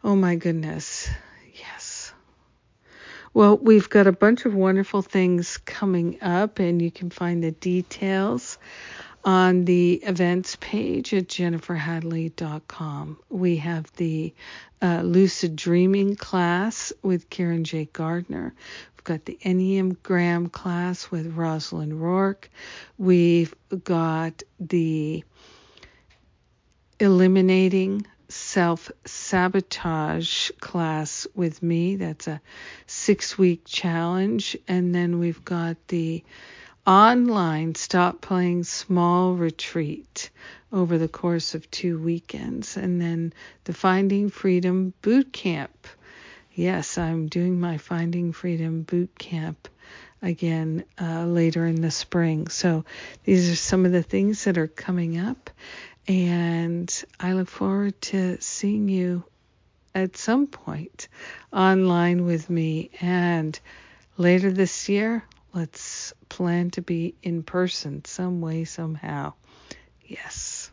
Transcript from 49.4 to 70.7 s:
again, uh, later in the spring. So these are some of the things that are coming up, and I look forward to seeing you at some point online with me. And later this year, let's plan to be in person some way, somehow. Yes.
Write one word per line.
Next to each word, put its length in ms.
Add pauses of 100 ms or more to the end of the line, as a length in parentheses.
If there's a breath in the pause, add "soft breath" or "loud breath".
again, 640 (160)
uh, 240
later 420
in 140
the 100
spring. 580
So 360 (400 loud breath)
these 260
are 60
some 300
of 60
the 100
things 420
that 140
are 100
coming 500
up, 300 (640 loud breath)
and 920 (160)
I 140
look 140
forward 540
to 380
seeing 480
you 360 (680)
at 220
some 300
point 600 (440 loud breath)
online 720
with 260
me. 400 (100)
And 580 (580 loud breath)
later 340
this 380
year, 360 (280)
let's 600 (160)
plan 420
to 120
be 400
in 200
person 640
some 360
way, 240
somehow. 720 (720 loud breath)
Yes. 680